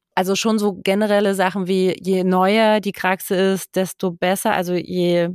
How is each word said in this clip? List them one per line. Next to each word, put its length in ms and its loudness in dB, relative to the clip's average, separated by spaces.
also 200 0
schon 240 0
so 160 -2
generelle 600 0
Sachen 340 -2
wie, 340 0
je 200 0
neuer 580 4
die 120 -4
Kraxe 420 -4
ist, 420 0
desto 340 -2
besser, 420 -2
also 220 -2
je, 600 0